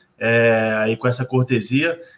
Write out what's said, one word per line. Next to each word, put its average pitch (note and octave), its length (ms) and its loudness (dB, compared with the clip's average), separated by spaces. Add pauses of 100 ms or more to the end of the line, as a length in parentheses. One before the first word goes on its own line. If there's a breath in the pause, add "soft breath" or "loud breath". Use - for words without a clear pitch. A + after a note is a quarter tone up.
(180 loud breath)
é, A2+ 600 2
aí A2 180 0
com B2+ 120 -2
essa B2 160 -2
cortesia, B2+ 720 0 (200 loud breath)